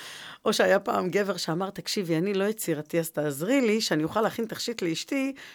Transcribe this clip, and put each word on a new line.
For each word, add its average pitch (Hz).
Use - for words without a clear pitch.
או 214
שהיה 190
פעם 196
גבר 196
שאמר, 175
"תקשיבי, 170
אני 196
לא 190
יצירתי, 170
אז 165
תעזרי 151
לי, 220
שאני 156
אוכל 160
להכין 220
תכשיט -
לאשתי, 269